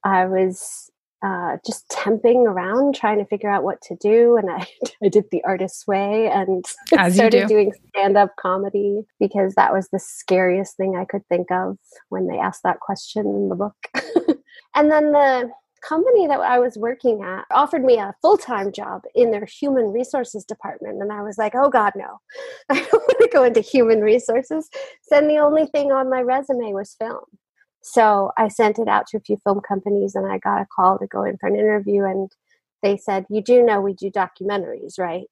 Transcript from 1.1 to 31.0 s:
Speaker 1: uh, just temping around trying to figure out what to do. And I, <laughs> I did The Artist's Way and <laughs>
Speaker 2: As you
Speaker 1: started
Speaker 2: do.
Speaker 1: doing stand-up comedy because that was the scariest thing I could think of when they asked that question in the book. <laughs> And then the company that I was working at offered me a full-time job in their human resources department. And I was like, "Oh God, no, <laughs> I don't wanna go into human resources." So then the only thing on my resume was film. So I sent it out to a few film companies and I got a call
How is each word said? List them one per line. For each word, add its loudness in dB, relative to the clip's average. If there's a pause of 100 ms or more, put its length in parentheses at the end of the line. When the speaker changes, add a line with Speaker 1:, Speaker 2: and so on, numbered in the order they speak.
Speaker 1:
uh, -6
just -12
temping 2
around -2
trying 0
to -4
figure -6
out 0
what -6
to -14
do. 4
And 0
I, -8 (180)
<laughs> -10
I 4
did 4
The -4
Artist's -4
Way 0
and -2 (160)
<laughs> 2
Speaker 2:
As 4
you 6
Speaker 1:
started 6
Speaker 2:
do. 0
Speaker 1:
doing 4 (180)
stand-up 2
comedy -2 (160)
because 0
that 4
was -2
the -4
scariest -2
thing -4
I -6
could -8
think -2
of -4 (320)
when -4
they -6
asked -4
that -2
question -8
in -2
the -4
book. -6 (200)
<laughs> -2 (360)
And 4
then 2
the 2 (360)
company 2
that 0
I 0
was -2
working -2
at -10
offered 2
me 6
a -8
full-time 0
job -12 (140)
in 4
their -4
human -2
resources -6
department. -12
And -6
I -10
was -10
like, -4
"Oh 4
God, 2
no, -12 (220)
<laughs> -18
I 2
don't -2
wanna 4
go 6
into 4
human 4
resources." 0 (340)
So 2
then 4
the 4
only 4
thing -2
on 0
my 0
resume -2
was -10
film. -10 (580)
So 4
I 2
sent 0
it -4
out 0
to -10
a -4
few -4
film 0
companies -2
and -4
I -6
got -2
a -6
call 2